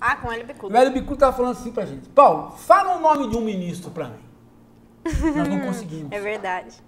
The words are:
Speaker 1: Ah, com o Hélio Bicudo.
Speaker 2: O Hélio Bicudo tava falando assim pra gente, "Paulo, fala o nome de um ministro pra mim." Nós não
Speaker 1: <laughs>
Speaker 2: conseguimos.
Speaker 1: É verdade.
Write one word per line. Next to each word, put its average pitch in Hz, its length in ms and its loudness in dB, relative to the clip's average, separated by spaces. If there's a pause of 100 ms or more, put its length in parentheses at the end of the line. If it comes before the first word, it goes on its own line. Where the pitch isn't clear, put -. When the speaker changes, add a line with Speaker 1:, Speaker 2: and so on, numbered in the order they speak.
Speaker 1:
Ah, 254 160 -2
com 247 120 -10
o 233 40 -6
Hélio 233 140 -10
Bicudo. 220 280 -12
Speaker 2:
O - 20 0
Hélio 262 160 6
Bicudo 269 260 -6
tava 254 180 4
falando 247 160 0
assim 226 180 -10
pra 214 140 -6
gente, 135 240 -14
"Paulo, 175 480 6
fala 370 400 4
o 330 40 -8
nome 302 280 2
de 220 80 -4
um 233 60 -4
ministro 185 480 -8
pra 147 180 -10
mim." - 1300 -8
Nós 285 120 0
não 285 120 -2
Speaker 1:
<laughs> 269 60 -6
Speaker 2:
conseguimos. 160 440 -10
Speaker 1:
É 208 80 -8
verdade. 202 520 -8 (180)